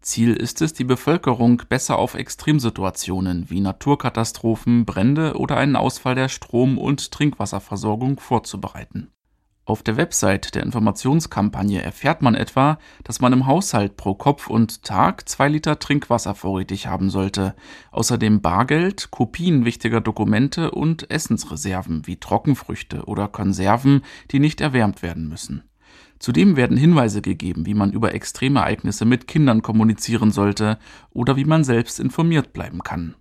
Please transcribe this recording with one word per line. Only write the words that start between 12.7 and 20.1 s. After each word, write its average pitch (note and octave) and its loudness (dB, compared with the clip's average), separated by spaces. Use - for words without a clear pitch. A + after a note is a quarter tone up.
dass - -10
man B2+ 4
im B2+ 2
Haushalt C3+ 0
pro G2 -4
Kopf - -2
und - 0
Tag C#3 0
zwei C#3 0
Liter D3+ -2
Trinkwasser A#2+ -2
vorrätig F#2+ -6
haben F#2 -2
sollte. F#2+ -2
Außerdem A2 2
Bargeld, D3 0
Kopien D3 0
wichtiger A#2 0
Dokumente A2 0